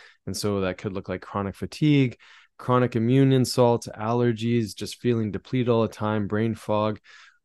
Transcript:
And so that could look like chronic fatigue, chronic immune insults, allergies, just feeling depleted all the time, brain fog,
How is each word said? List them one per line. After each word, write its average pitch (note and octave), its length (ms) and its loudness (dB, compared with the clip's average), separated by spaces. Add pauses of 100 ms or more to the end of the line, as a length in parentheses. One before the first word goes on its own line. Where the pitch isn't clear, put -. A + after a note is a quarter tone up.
(260)
And G2 100 -8
so G2+ 240 -2
that F#2 180 -4
could G#2 140 -8
look F#2+ 160 -8
like F#2 120 -6
chronic G2 360 -6
fatigue, C#3 600 0 (400)
chronic B2 380 2
immune C3 380 4
insults, A#2+ 560 2
allergies, A#2 880 -2
just - 240 -10
feeling A2+ 320 0
depleted B2 360 -2
all A2+ 140 4
the G#2+ 60 2
time, G#2+ 400 -2
brain G#2+ 260 0
fog, G#2+ 460 -2 (440)